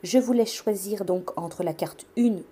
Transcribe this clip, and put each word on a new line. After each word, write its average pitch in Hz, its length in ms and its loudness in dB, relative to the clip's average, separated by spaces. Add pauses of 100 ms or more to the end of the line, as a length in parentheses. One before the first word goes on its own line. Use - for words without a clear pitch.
Je 240 140 4
vous 247 140 4
laisse 226 220 2
choisir 202 500 -4
donc 180 320 -2
entre 170 280 -6
la 156 100 -2
carte - 320 -6 (100)
une 233 360 2